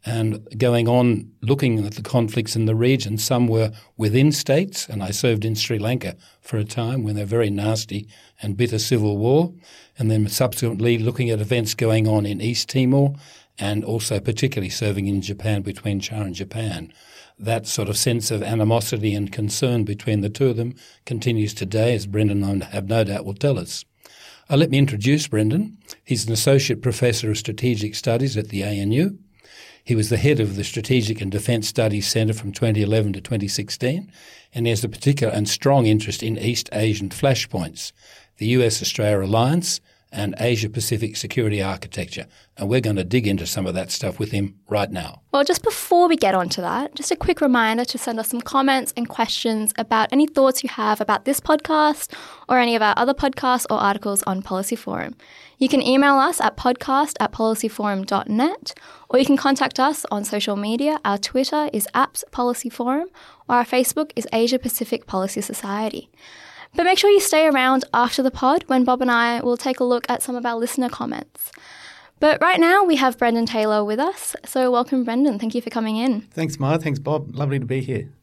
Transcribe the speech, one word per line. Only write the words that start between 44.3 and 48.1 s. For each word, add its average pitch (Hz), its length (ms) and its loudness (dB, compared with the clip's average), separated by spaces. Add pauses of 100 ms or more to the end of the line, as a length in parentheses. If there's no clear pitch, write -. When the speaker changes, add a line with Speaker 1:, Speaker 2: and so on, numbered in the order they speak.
Speaker 1:
him 101 260 -4 (120)
right 101 200 0
now. 87 340 -10 (100)
Speaker 2:
Well, 285 100 4
just 339 180 0
before 349 460 4
we 330 80 4
get 196 180 2
on 180 160 0
to 190 120 -6
that, 185 340 -4
just - 160 -4
a 349 60 0
quick 339 240 0
reminder 240 420 2
to 247 140 -6
send 226 220 -6